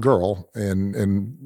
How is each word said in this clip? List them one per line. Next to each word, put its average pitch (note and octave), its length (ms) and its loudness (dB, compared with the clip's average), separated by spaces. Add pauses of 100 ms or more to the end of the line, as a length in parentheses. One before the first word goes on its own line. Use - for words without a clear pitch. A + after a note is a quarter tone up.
girl G2 540 2
in, G2 400 -2
in, G2+ 500 0